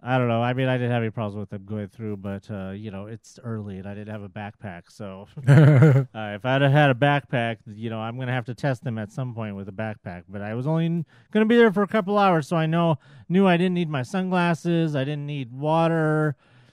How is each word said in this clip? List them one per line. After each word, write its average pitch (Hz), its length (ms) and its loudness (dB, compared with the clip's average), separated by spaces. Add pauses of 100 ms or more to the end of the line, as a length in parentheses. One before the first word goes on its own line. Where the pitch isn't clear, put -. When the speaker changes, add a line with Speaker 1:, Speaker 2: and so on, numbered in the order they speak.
Speaker 1:
I 127 160 0
don't 123 100 2
know. 117 140 2
I 123 100 0
mean, 131 160 0
I 127 80 0
didn't 123 160 -2
have 120 100 0
any 110 80 -2
problems 104 280 -6
with 101 120 -10
them 98 140 -12
going 104 240 -8
through, 107 300 -10
but, 98 320 -10
uh, 95 200 -10
you 104 200 -12
know, 98 160 -14
it's - 360 -18
early 104 360 -10
and 95 100 -14
I 101 60 -12
didn't 107 180 -14
have 107 100 -12
a 101 60 -16
backpack. 101 600 -14
So, 98 380 -16 (100)
Speaker 2:
<laughs> 135 120 -2
Speaker 1:
uh, 139 560 8 (300)
if 104 100 -10
I'd 131 180 2
have 139 80 4
had 147 200 6
a 127 40 2
backpack, 127 640 0 (100)
you 110 240 -10
know, 113 100 -6
I'm 117 180 -8
gonna 127 140 -4
have 127 140 -4
to 123 80 -10
test 135 300 -4
them 113 140 -4
at 104 120 -8
some 127 240 -8
point 107 220 -8
with 98 120 -10
a 101 40 -12
backpack. 101 560 -10
But 98 140 -10
I 107 120 -8
was 127 120 -6
only 160 200 0
n-, 165 200 -4 (260)
gonna 214 140 2
be 233 100 4
there 226 160 6
for 202 100 0
a 190 60 -2
couple 208 300 -2
hours, 175 280 2
so 180 100 -2
I 160 100 0
know, 165 320 0 (300)
knew 190 200 4
I 175 80 6
didn't 180 180 0
need 175 140 -2
my 147 140 -4
sunglasses. 170 920 0
I 131 100 0
didn't 143 220 -6
need 139 260 -8
water. 156 840 2 (360)